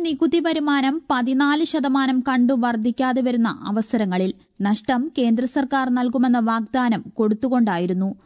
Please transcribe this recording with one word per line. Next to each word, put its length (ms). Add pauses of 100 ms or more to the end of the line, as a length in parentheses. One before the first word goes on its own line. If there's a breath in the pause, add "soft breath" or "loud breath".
നികുതി 380
വരുമാനം 540 (100)
പതിനാല് 600
ശതമാനം 560
കണ്ടു 380
വർദ്ധിക്കാതെ 640
വരുന്ന 280 (160)
അവസരങ്ങളിൽ 640 (300 soft breath)
നഷ്ടം 420 (120)
കേന്ദ്ര 320
സർക്കാർ 440
നൽകുമെന്ന 500
വാഗ്ദാനം 600 (120)
കൊടുത്തുകൊണ്ടായിരുന്നു. 960 (140 soft breath)